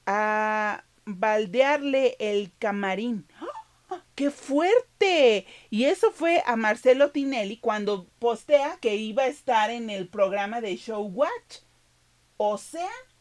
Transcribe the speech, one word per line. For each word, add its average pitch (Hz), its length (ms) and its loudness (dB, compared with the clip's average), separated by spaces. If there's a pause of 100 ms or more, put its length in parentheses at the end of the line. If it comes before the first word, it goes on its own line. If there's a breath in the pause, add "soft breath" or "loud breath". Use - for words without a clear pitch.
a 214 800 -2 (220)
baldearle 247 1120 0
el 208 400 -2
camarín". 202 680 -4 (140)
¡Ah! - 80 -12 (680 loud breath)
¡Qué 285 160 -2
fuerte! 311 1160 2 (220 loud breath)
Y 214 160 0
eso 349 280 2
fue 339 340 2
a 240 100 0
Marcelo 247 540 4
Tinelli 254 480 -4
cuando 208 480 -2 (120)
postea 277 640 0
que 214 160 0
iba 220 280 -2
a - 20 2
estar 226 440 0
en 233 200 -8
el 185 180 -8
programa 202 540 -2
de 190 140 -6
Show 208 260 -8
Watch. 262 560 -4 (800)
O 208 180 0
sea, 339 340 -8 (300)